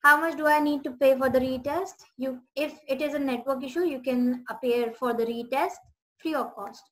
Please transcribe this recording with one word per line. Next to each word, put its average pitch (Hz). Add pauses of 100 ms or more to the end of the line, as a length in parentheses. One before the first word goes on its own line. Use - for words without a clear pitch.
How 294
much 320
do 302
I 302
need 294
to 285
pay 269
for 262
the 254
retest? 262 (120)
You, 254 (160)
if 294
it 262
is 294
a 294
network 269
issue, 277
you 294
can 247
appear 240
for 240
the 226
retest 247 (420)
free 320
of 254
cost. -